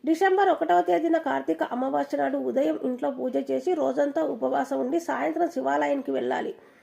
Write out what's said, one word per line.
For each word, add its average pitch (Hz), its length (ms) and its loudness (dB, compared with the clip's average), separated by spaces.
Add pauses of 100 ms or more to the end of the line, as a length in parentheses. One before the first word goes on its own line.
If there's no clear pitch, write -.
డిసెంబర్ 381 440 4
ఒకటవ 339 320 2
తేదీన 339 360 2
కార్తీక 285 460 -2
అమావాస్య 277 540 -2
నాడు 277 200 0
ఉదయం 269 460 0
ఇంట్లో 254 280 -2
పూజ 254 220 -4 (180)
చేసి 262 220 0
రోజంతా 285 500 0
ఉపవాసం 262 560 -2
ఉండి 269 200 0
సాయంత్రం 311 500 -2
శివాలయానికి 277 600 0
వెళ్ళాలి. - 440 -2 (280)